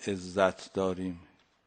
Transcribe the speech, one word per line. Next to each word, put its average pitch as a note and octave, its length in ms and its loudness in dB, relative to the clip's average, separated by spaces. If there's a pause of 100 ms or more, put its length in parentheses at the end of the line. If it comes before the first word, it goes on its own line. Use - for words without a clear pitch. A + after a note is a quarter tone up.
عزت F#2 680 0
داریم. F#2 480 -2 (460)